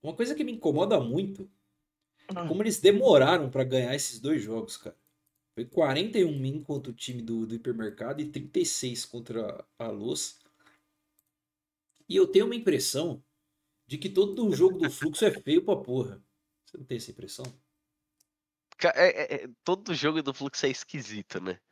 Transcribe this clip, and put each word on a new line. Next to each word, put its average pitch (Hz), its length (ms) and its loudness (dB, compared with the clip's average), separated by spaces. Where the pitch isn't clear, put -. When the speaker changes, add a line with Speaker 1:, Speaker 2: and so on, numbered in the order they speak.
Speaker 1:
uma 220 140 -8
coisa 247 180 0
que 302 80 -4
me 247 100 -4
incomoda 190 480 2
muito 165 500 -4
é - 60 -8
Speaker 2:
Ah. 175 140 -6
Speaker 1:
como 185 140 -2
eles 220 180 -2
demoraram 170 680 6
pra 135 120 0
ganhar 127 320 0
esses 127 240 -6
dois 135 240 0
jogos, 110 360 -6
cara. - 180 -16
Foi 117 100 -8
quarenta 165 540 0
e 180 60 6
um 151 120 0
min 139 280 -4
contra 135 260 -6
o 113 40 -12
time 123 280 -10
do, 113 240 -4
do 110 80 -8
hipermercado 113 640 -6
e 151 80 -6
trinta - 300 -4
e 175 80 4
seis 120 380 -4
contra 113 600 -8
a 117 100 -8
Luz. 110 520 -6
E 175 80 0
eu 190 100 8
tenho 214 200 6
uma 233 100 -2
impressão 151 680 -2
de 139 120 -8
que - 100 -6
todo 202 400 2
o 180 80 2
jogo 180 220 6
do 160 120 2
Fluxo 160 340 -2
é 208 60 6
feio 156 340 0
pra 202 120 2
porra. 117 440 -6
Você - 140 -20
não - 60 -18
tem 127 120 -8
essa 113 160 -10
impressão? - 320 -16
Speaker 2:
Ca-, 175 180 4
é, 180 140 8
é, 147 340 -4
é, 127 40 -12
todo 196 320 -2
jogo 151 280 0
do 139 120 -4
Fluxo 139 320 -4
é 135 40 2
esquisito, 107 680 -10
né? 90 200 -8